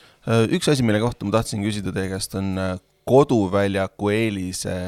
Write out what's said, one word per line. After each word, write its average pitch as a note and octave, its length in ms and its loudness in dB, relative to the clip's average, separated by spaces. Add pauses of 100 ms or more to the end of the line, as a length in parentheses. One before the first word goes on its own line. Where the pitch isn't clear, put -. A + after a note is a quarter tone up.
(300)
Äh, A2+ 240 4
üks F3+ 160 0
asi, D3 160 2
mille G#2 160 2
kohta A#2+ 240 -4
ma G2+ 140 -2
tahtsin A2 260 -4
küsida G#2 300 -4
teie F#2+ 180 -4
käest, - 240 -8
on, F#2+ 240 -2
äh, F#2 140 -2 (340)
koduväljaku G2+ 1040 2
eelise G2 640 -4 (120)